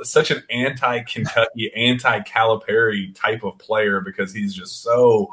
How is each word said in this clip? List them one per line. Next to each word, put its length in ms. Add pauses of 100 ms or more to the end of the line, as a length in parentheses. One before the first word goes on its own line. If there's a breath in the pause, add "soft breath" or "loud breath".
such 280
an 180
anti-Kentucky, 1300
anti-Calipari 1400
type 280
of 140
player 440
because 320
he's 200
just 280
so 520